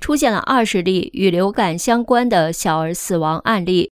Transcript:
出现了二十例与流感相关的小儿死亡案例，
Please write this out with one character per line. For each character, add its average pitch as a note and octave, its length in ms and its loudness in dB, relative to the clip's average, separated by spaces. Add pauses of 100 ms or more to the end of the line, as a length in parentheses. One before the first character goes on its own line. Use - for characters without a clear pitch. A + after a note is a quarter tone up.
出 D4 160 -2
现 C#4 160 2
了 F#3+ 60 0
二 B3+ 260 0
十 G3+ 160 0
例 F#3 320 -2
与 F#3+ 180 0
流 F#3 220 2
感 F3 240 0
相 A#3 260 0
关 B3 240 2
的 E3+ 260 2
小 D#3+ 260 -2
儿 D#3+ 160 -4
死 F3 240 -4
亡 D#3+ 220 -2
案 G#3 240 0
例， F3+ 340 0